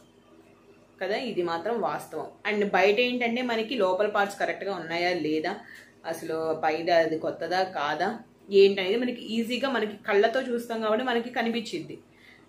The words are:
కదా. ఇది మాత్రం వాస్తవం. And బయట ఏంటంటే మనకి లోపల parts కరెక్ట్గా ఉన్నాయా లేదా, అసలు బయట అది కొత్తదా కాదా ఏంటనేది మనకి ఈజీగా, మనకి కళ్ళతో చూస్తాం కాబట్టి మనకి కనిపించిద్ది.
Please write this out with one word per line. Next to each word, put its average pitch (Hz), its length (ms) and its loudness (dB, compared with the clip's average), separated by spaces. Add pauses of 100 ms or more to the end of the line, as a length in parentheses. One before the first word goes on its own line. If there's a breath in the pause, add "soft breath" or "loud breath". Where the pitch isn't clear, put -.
(1000)
కదా. 196 180 -2 (120)
ఇది 175 200 -2
మాత్రం 175 240 -4 (140)
వాస్తవం. 147 400 -8 (200)
And 208 140 0 (140)
బయట 208 200 6 (120)
ఏంటంటే 240 420 -2
మనకి 220 320 -2
లోపల 185 340 2
parts 190 260 0
కరెక్ట్గా 170 380 -4
ఉన్నాయా 170 320 0 (140)
లేదా, 156 260 0 (600 loud breath)
అసలు 160 260 -6 (260)
బయట 165 240 0 (160)
అది 156 220 -2
కొత్తదా 170 340 -2 (180)
కాదా 156 300 0 (500)
ఏంటనేది 196 460 6
మనకి 247 160 -4 (140)
ఈజీగా, 233 420 0
మనకి 214 180 -2 (100)
కళ్ళతో 226 340 4 (100)
చూస్తాం 233 340 -4
కాబట్టి 226 240 0
మనకి 233 300 0
కనిపించిద్ది. 226 580 -4 (540 loud breath)